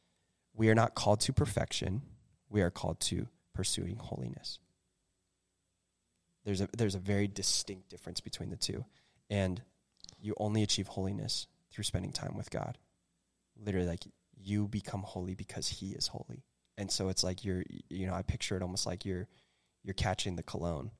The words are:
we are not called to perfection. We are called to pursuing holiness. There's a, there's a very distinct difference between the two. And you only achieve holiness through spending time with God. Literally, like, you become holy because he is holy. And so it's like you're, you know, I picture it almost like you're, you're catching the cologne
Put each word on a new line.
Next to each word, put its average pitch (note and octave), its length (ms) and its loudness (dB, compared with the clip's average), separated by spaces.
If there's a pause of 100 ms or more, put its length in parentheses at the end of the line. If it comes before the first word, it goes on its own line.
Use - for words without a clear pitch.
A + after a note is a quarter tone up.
(540)
we A2 140 8
are A2 80 10
not A2+ 180 6
called G#2 280 4
to B2+ 100 2
perfection. - 720 2 (460)
We G#2 140 4
are F2 80 6
called - 300 -2
to - 260 0 (280)
pursuing G2 420 -2
holiness. - 600 -8 (1900)
There's G2 160 0
a, G2 160 2
there's G#2+ 180 4
a G2 60 -4
very G2+ 280 4
distinct G2 640 -2
difference E2+ 300 -10
between - 300 -6
the - 60 -6
two. - 280 -4 (440)
And F#2+ 320 2 (600)
you G#2+ 180 -4
only G#2+ 240 4
achieve G2+ 260 2
holiness G2 580 -2 (240)
through G#2 140 -6
spending - 280 0
time - 240 -4
with - 140 -8
God. - 280 -4 (800)
Literally, F#2+ 280 2
like, E2+ 180 -4 (320)
you G2+ 320 0
become G2+ 340 -4
holy F#2 320 -6
because - 340 -6
he F#2+ 220 -6
is - 180 -2
holy. - 360 -10 (340)
And G2 120 -4
so F#2+ 180 2
it's F#2+ 140 2
like F#2 220 0
you're, F#2 180 0 (280)
you F#2 160 -2
know, F#2 80 -2
I F#2 80 -2
picture - 340 -2
it F#2 60 -2
almost F#2 240 -2
like F2+ 180 -4
you're, F#2 240 -2 (540)
you're F#2+ 120 -6
catching F#2 420 0
the F2 60 -4
cologne E2 580 -2